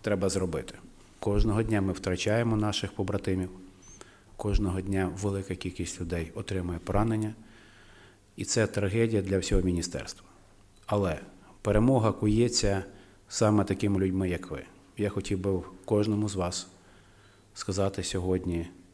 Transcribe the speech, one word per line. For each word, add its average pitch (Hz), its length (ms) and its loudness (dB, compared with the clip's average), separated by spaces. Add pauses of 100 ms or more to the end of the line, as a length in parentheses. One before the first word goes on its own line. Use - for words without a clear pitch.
треба 98 260 0
зробити. 87 460 -4 (460)
Кожного 104 420 2
дня 110 180 2
ми 95 120 0
втрачаємо 107 640 0
наших 107 360 -2
побратимів, 95 580 -2 (880)
кожного 101 440 0
дня 95 300 0 (120)
велика 98 320 -2
кількість - 460 -8
людей 82 340 -4
отримує 87 440 -4
поранення, 107 560 0 (1000)
і - 80 -8
це 110 220 2
трагедія 104 560 0
для 95 160 0
всього 92 240 2
міністерства. 85 640 -2 (600)
Але 95 340 0 (420)
перемога 110 500 4
кується 107 720 2 (440)
саме 107 360 4
такими 98 360 0
людьми, 95 280 2
як 87 220 -4
ви. 71 120 -8 (360)
Я 101 100 0
хотів 98 300 -2
би 95 220 0 (240)
кожному 104 440 2
з 98 60 -6
вас 90 320 -4 (880)
сказати 98 480 -2
сьогодні 90 680 -2 (260)